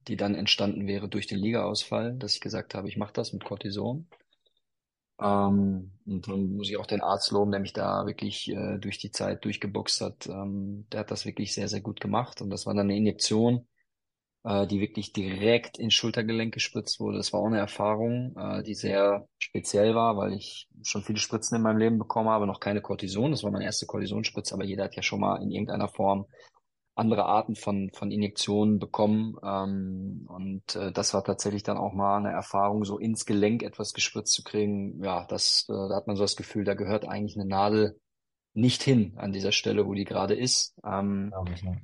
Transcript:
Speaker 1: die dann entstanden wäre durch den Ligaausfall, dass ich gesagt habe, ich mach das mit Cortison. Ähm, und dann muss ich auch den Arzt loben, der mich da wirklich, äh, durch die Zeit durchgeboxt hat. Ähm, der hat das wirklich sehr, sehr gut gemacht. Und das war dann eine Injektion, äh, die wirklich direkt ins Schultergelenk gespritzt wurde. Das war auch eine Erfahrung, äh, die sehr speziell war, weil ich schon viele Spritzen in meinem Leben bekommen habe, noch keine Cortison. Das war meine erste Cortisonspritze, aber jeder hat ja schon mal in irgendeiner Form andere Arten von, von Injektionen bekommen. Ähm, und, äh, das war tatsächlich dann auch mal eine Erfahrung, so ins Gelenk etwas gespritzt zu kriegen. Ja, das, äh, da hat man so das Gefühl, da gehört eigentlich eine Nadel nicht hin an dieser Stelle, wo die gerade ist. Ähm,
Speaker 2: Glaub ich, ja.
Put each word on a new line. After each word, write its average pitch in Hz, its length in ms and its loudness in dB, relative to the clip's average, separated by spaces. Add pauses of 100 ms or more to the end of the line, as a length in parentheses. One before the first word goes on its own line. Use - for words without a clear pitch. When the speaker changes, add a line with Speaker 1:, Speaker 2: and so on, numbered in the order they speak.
Speaker 1:
die 101 80 -4
dann 101 200 2
entstanden 101 520 0
wäre 101 220 -2
durch 101 180 -4
den 98 120 -2
Ligaausfall, 110 800 0
dass 104 180 -2
ich - 60 -6
gesagt 92 340 -6
habe, 98 120 -6
ich 98 100 -8
mach 101 140 -4
das 117 220 -4
mit 101 100 -8
Cortison. 107 640 -6 (1120)
Ähm, 98 720 2 (140)
und 95 220 -6
dann 95 280 0
muss 101 140 -4
ich 104 80 -2
auch 98 80 -4
den 101 160 -2
Arzt 95 300 0
loben, 101 200 4
der 98 80 0
mich 98 140 -6
da 98 320 0
wirklich, 101 440 -6
äh, 98 280 -4
durch 98 220 -6
die 104 120 -8
Zeit 98 340 -4
durchgeboxt 104 560 -4
hat. - 260 -8
Ähm, 98 640 -6
der 107 100 -4
hat 104 100 -6
das 104 140 -6
wirklich 107 280 -6
sehr, 101 140 -4
sehr 98 140 -4
gut 104 180 -8
gemacht. 107 420 -2
Und 104 100 -6
das - 140 -6
war 101 80 -2
dann 101 140 4
eine 98 100 2
Injektion, 110 680 4 (760)
äh, 101 240 2
die 101 120 2
wirklich 104 340 -4
direkt 104 640 2
ins 110 160 2
Schultergelenk 113 580 0
gespritzt - 460 -4
wurde. 104 180 -2
Das 101 160 -4
war 95 80 2
auch 104 60 2
eine 113 120 2
Erfahrung, 110 800 0
äh, 101 260 -4
die 104 120 -6
sehr 101 520 2 (120)
speziell 104 560 2
war, 98 220 4
weil 98 160 0
ich - 360 -10 (140)
schon 104 200 -4
viele 107 160 -2
Spritzen - 380 -2
in 113 60 2
meinem 110 160 4
Leben 113 200 6
bekommen 110 300 0
habe, 107 180 4
noch 95 120 -4
keine - 220 0
Cortison. 101 500 -2
Das 120 120 -2
war 104 80 0
meine 98 140 -2
erste - 220 -4
Cortisonspritze, 104 640 -4
aber 98 120 -4
jeder 98 200 -2
hat - 100 -8
ja 92 80 -6
schon 101 180 0
mal 98 200 2
in 101 100 -2
irgendeiner 101 380 -2
Form 98 380 2 (680)
andere 110 300 4
Arten 107 300 4
von, 98 380 -2
von 101 160 -4
Injektionen 104 720 4
bekommen. 107 640 2
Ähm, 95 840 -4
und, 95 480 -8
äh, 95 160 -4
das 98 220 0
war 98 100 2
tatsächlich 101 380 -2
dann 101 160 -2
auch 95 160 -2
mal 98 240 4
eine 101 140 0
Erfahrung, 101 540 0
so 101 120 -4
ins 113 300 -2
Gelenk 107 340 4
etwas - 320 -6
gespritzt - 400 -2
zu - 100 -2
kriegen. 101 600 -2
Ja, 90 260 -2
das, - 400 2
äh, 110 40 -4
da 98 220 -2
hat - 120 -4
man 104 80 0
so 101 80 2
das 98 120 2
Gefühl, - 280 -4
da 98 100 2
gehört 101 340 -2
eigentlich 101 300 -4
eine 98 100 -4
Nadel 104 520 4 (560)
nicht 120 260 4
hin 117 360 6
an 101 140 -4
dieser 98 200 0
Stelle, 104 340 4
wo 101 80 -2
die 98 120 0
gerade 101 280 2
ist. - 500 2
Ähm, 98 460 0
Speaker 2:
Glaub 95 220 -4
ich, 90 100 -8
ja. 92 220 -2